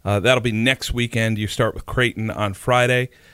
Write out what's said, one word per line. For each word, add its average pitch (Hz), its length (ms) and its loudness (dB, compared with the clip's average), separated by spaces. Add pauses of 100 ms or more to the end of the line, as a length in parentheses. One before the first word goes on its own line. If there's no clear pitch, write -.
Uh, 101 160 2
that'll 123 220 4
be 120 100 0
next 117 400 0
weekend. 113 460 0
You 107 80 -2
start 110 280 0
with - 120 -10
Creighton 110 440 -2
on 101 240 -4
Friday. 123 560 0 (240)